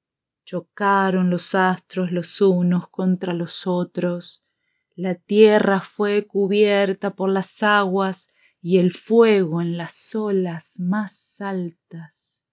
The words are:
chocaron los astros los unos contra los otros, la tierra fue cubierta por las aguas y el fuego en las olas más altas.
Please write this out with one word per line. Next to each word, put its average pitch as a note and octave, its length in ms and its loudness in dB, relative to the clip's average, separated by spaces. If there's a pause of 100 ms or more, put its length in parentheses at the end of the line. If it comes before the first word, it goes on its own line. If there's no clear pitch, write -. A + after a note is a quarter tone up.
(460)
chocaron F#3+ 840 -2
los F3 260 -4
astros F#3 560 -2
los F3 300 -4
unos F3+ 480 2
contra F#3 440 -2
los E3+ 320 -8
otros, F3+ 800 -6 (500)
la F3+ 200 -6
tierra G#3 640 4
fue G#3 480 -4
cubierta G3+ 880 0
por F#3+ 140 -2
las F#3+ 340 -4
aguas G3 680 0 (320)
y F3 160 2
el F3+ 140 4
fuego G3+ 680 2
en E3+ 160 -4
las - 380 -10
olas F#3+ 640 -4
más F#3+ 640 -6
altas. E3+ 1120 -12